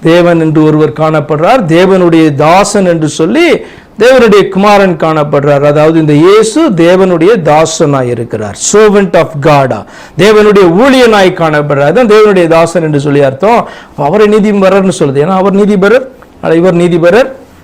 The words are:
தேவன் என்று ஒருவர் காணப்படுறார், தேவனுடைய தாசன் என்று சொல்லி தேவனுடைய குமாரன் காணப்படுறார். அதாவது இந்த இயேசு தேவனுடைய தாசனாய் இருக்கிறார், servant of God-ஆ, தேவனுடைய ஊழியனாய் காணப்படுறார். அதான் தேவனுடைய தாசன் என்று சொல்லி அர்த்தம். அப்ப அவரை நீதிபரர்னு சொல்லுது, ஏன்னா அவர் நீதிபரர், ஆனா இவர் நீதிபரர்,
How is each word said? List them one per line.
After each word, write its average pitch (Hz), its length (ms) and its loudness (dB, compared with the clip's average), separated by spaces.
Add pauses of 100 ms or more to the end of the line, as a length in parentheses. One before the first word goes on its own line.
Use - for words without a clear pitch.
தேவன் 170 380 2
என்று 156 240 0
ஒருவர் 156 260 0
காணப்படுறார், 156 760 -2
தேவனுடைய 165 680 0
தாசன் 185 500 0
என்று 165 220 -2
சொல்லி 220 580 -2 (340)
தேவனுடைய 226 500 2
குமாரன் 196 480 0
காணப்படுறார். 147 640 -2
அதாவது 151 380 0
இந்த 151 140 0
இயேசு 214 560 2
தேவனுடைய 180 720 0
தாசனாய் 151 640 0
இருக்கிறார், 113 540 -8 (160)
servant 202 420 2
of 160 120 0 (140)
God-ஆ, 135 440 0 (320)
தேவனுடைய 208 520 2
ஊழியனாய் 220 640 2
காணப்படுறார். 151 360 -2
அதான் 151 380 0
தேவனுடைய 208 400 2
தாசன் 165 360 0
என்று 151 160 -2
சொல்லி 143 220 -2
அர்த்தம். 180 460 -2 (220)
அப்ப - 140 -10
அவரை 202 240 0
நீதிபரர்னு 196 720 0
சொல்லுது, - 0 -
ஏன்னா 143 260 -2
அவர் 190 280 -2
நீதிபரர், 208 560 0 (320)
ஆனா 160 120 -4
இவர் 170 200 0
நீதிபரர், 175 640 0 (280)